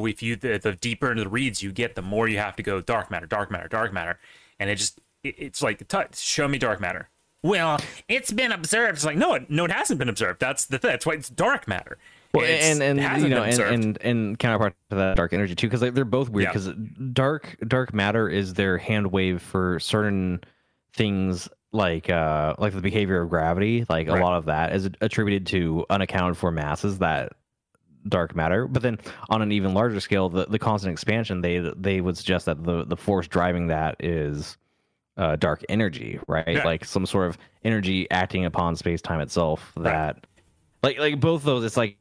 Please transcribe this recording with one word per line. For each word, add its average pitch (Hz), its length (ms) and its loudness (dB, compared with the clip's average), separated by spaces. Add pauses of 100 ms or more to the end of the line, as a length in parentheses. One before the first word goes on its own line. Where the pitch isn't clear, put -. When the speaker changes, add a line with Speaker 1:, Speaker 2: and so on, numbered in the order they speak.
Speaker 1:
if 107 160 -4
you, 117 140 -2
the, 107 240 -2
the 104 140 -2
deeper 120 360 -4
into 113 140 -2
the 95 60 -4
reads 120 340 -2
you 98 80 -6
get, 117 240 -4
the 101 80 -6
more 107 240 0
you 107 100 0
have 101 200 -4
to 95 60 -6
go, 98 180 -2
"Dark 113 280 -2
matter, 85 160 -6
dark 104 240 -2
matter, 85 180 -6
dark 110 260 -2
matter." 87 260 -4 (400)
And 101 100 -2
it 104 60 0
just, - 240 -4 (240)
it, 139 140 -8
it's - 240 -10
like, 110 260 -2
"T-, 196 100 -2 (160)
show - 340 -2
me 139 100 0
dark 110 240 0
matter." 90 280 -4 (340)
"Well, 165 360 2 (300)
it's 254 220 -2
been 233 200 0
observed." 196 460 0
It's 143 80 -2
like, 151 120 0
"No, 311 180 4
it, 127 140 -4
no, 156 160 2
it 165 60 0
hasn't 233 280 0
been 127 100 -2
observed." 95 320 -2
That's 131 240 -2
the 135 140 -2
th-, 233 120 2
that's - 140 -4
why 156 80 0
it's 151 160 -6
dark 220 380 0
matter. - 300 -4 (360)
Speaker 2:
Well, 123 120 4
Speaker 1:
It's, 156 200 4
Speaker 2:
and, 151 180 4
and, 139 160 4
Speaker 1:
it 139 40 2
hasn't 139 200 2
Speaker 2:
you 143 60 4
know, 123 120 4
Speaker 1:
been - 20 2
Speaker 2:
and, 113 100 2
Speaker 1:
observed. 113 200 4
Speaker 2:
and, 107 280 2
and 113 380 0
counterpart 110 360 2 (140)
to 98 80 -4
that, 95 180 4
dark 87 180 2
energy 92 220 0
too, - 140 0
'cause, 117 120 0
like, 123 120 2
they're 135 120 2
both 123 240 0
weird, 98 200 2
Speaker 1:
Yeah. - 40 -2
Speaker 2:
'cause 92 140 -2 (460)
dark, 139 420 0 (120)
dark 127 260 0
matter 104 360 2
is 92 260 0
their 95 220 2
hand 104 340 0
wave 92 300 2
for 90 380 -2
certain 98 640 0 (520)
things, 95 540 0 (240)
like, 90 380 0
uh, 78 500 2
like 104 140 0
the 95 80 -6
behavior 95 400 2
of 85 80 -2
gravity, 95 600 2
like, 82 200 0
a 80 40 2
Speaker 1:
Right. 90 80 2
Speaker 2:
lot 90 160 4
of 80 80 -4
that 78 280 0
is 95 160 -2 (120)
attributed 101 460 0
to 85 420 0
unaccounted 92 480 2
for 87 140 0
masses 80 480 -2
that 76 340 0 (760)
dark 87 280 0
matter. 87 320 2
But 127 160 0
then 117 140 0 (320)
on 110 120 2
an 104 100 0
even 95 220 2
larger 107 260 2
scale, 95 300 2
the, 87 160 0
the 104 140 0
constant 101 320 0
expansion, 104 500 -2
they, 87 180 0 (160)
they 95 240 0
would 87 160 0
suggest 90 300 -2
that 80 180 -2
the, 85 220 0
the 85 100 -4
force 92 320 0
driving 87 400 0
that 78 320 -2
is, 76 560 -4 (600)
uh, 80 180 0
dark 76 320 0
energy, 95 600 -2
right? 80 200 0
Speaker 1:
Yeah. 85 160 2
Speaker 2:
Like, 82 220 0
some 92 220 -2
sort 92 200 2
of 80 100 -6 (260)
energy 95 480 0
acting 92 340 2
upon 85 300 0
space-time 85 440 -2
itself 78 560 -2
Speaker 1:
Right. 82 160 -2
Speaker 2:
that, 78 360 -4 (540)
like, 131 160 2
like, 147 220 2
both 165 220 2
of 143 40 -8
those, 127 200 2
it's 110 100 -4
like, 107 260 0